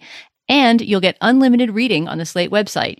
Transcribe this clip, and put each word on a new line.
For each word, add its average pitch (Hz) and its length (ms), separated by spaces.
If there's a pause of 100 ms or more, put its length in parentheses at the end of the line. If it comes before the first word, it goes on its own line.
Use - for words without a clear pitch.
(480)
And 247 320
you'll 202 220
get 185 180
unlimited 247 520
reading 202 360
on 160 100
the 165 80
Slate 175 240
website. 196 500